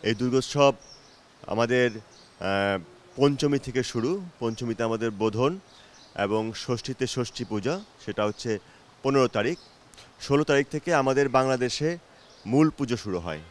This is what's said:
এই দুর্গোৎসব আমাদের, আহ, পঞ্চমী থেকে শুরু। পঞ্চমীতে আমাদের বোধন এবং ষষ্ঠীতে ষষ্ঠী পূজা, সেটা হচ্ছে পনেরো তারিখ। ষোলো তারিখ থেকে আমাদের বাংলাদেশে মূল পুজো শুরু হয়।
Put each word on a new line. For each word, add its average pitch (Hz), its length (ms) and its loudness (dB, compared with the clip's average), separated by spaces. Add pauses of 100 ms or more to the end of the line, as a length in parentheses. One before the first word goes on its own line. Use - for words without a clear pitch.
এই 110 120 2
দুর্গোৎসব 131 580 2 (720)
আমাদের, 120 500 2
আহ, 98 800 -4 (380)
পঞ্চমী 143 420 2
থেকে 127 240 -4
শুরু। 131 380 -4 (180)
পঞ্চমীতে 117 440 -4
আমাদের 113 280 -2
বোধন 110 480 0 (560)
এবং 110 380 -2
ষষ্ঠীতে 127 540 -6
ষষ্ঠী - 380 -6
পূজা, 113 360 -4 (240)
সেটা 104 200 -4
হচ্ছে 107 340 -4 (440)
পনেরো 135 260 4
তারিখ। 117 300 -2 (640)
ষোলো 147 220 2
তারিখ 143 260 2
থেকে 165 240 -2
আমাদের 135 340 4
বাংলাদেশে 131 680 0 (480)
মূল 147 240 6
পুজো 120 260 -2
শুরু 95 220 -4
হয়। 82 220 -6 (100)